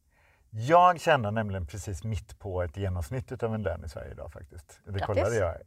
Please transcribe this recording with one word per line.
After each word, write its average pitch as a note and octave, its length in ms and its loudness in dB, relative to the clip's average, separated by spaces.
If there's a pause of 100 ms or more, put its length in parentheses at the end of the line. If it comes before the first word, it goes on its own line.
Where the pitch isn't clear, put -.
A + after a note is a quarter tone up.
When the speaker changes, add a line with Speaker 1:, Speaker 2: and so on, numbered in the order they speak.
(540)
Speaker 1:
Jag E3+ 460 6
tjänar C3 300 4
nämligen G2+ 360 -2
precis G2+ 380 -8
mitt A2 340 -6
på F2+ 240 -4
ett F2+ 140 -6
genomsnitt G2 560 -4
utav A2+ 220 -4
en G#2+ 80 -4
lön E2+ 220 -4
i E2 40 -10
Sverige - 220 -12
idag - 220 -14
faktiskt. - 520 -20
Det - 80 -14
Speaker 2:
Grattis. G2 140 -2
Speaker 1:
kollade A2 300 2
jag. F2 200 0 (100)